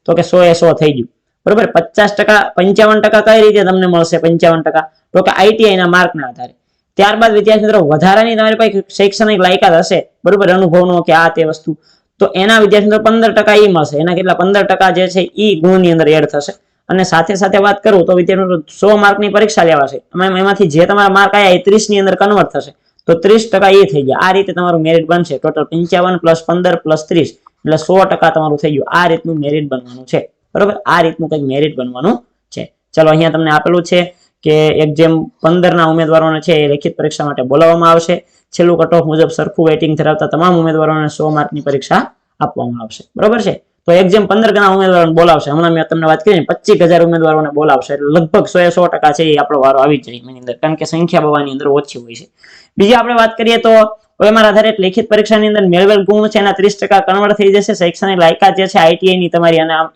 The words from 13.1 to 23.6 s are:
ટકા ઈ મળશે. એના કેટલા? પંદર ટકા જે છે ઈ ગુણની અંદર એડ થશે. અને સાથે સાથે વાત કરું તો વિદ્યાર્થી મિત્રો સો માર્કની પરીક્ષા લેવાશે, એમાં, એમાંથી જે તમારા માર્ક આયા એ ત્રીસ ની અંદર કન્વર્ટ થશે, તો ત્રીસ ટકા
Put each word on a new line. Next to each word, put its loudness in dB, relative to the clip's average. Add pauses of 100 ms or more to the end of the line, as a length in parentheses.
ટકા 2
ઈ 4
મળશે. -2
એના -2
કેટલા? -2
પંદર 0
ટકા 0
જે 0
છે -4
ઈ 0
ગુણની 2
અંદર 2
એડ 2
થશે. -6 (360)
અને 0
સાથે -2
સાથે 0
વાત 0
કરું 2
તો 0
વિદ્યાર્થી 0
મિત્રો -2 (180)
સો 2
માર્કની 0
પરીક્ષા 0
લેવાશે, 0
એમાં, -4
એમાંથી 0
જે 2
તમારા 2
માર્ક 2
આયા 2
એ 4
ત્રીસ 0
ની 0
અંદર 0
કન્વર્ટ 0
થશે, -10 (320)
તો 2
ત્રીસ 2
ટકા 2